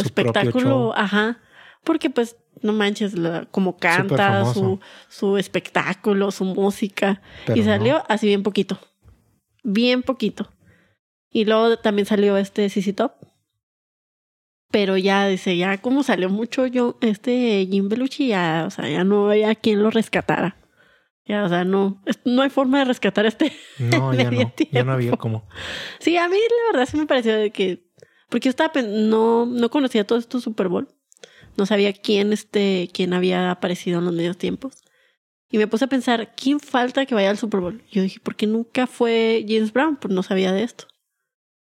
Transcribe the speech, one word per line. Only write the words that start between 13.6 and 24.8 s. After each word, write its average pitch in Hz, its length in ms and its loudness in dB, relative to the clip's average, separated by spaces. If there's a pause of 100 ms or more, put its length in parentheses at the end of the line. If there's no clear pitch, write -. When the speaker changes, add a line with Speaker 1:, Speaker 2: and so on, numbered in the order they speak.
Speaker 2:
Pero 190 260 2
ya, 196 300 2
dice, 190 300 0
ya 190 220 0
como 262 240 0
salió 185 260 0
mucho 233 360 -2
yo, 247 360 -2
este 226 680 0
Jim 196 180 0
Belushi, 254 400 -2
ya, 170 400 0
o 196 40 -6
sea, - 180 -8
ya 165 140 -2
no 202 260 2
había 214 260 2
quien 208 280 0
lo 220 80 2
rescatara. 190 680 -2 (680)
Ya, 208 160 -2
o 185 60 -2
sea, 175 140 0
no, 196 420 0
es-, 269 200 -4
no 247 160 2
hay 269 80 2
forma 269 300 2
de 277 60 2
rescatar 214 400 0
este 240 260 0 (160)
<laughs> - 120 -16
Speaker 1:
No, 131 340 2
ya 127 160 2
Speaker 2:
medio 123 160 0
Speaker 1:
no, 120 80 -6 (180)
ya 127 120 2